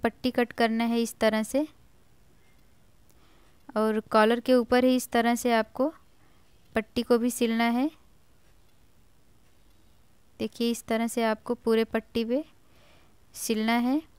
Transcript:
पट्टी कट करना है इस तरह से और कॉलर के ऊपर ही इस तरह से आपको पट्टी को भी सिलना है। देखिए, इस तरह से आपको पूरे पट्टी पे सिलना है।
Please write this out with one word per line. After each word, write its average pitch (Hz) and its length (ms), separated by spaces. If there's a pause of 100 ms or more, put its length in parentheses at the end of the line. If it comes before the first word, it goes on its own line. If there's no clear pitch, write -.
पट्टी 240 280
कट 240 200
करना 226 320
है 233 180
इस 226 180
तरह 220 240
से 285 240 (2000)
और 214 220
कॉलर 220 400
के 254 140
ऊपर 247 300
ही 254 120
इस 247 140
तरह 233 260
से 240 180
आपको 233 400 (840)
पट्टी 220 280
को 240 140
भी 233 120
सिलना 233 340
है। 240 260 (2500)
देखिए, 233 320
इस 226 140
तरह 226 220
से 233 160
आपको 220 320
पूरे 226 280
पट्टी 226 420
पे 254 180 (880)
सिलना 220 400
है। 247 280 (180)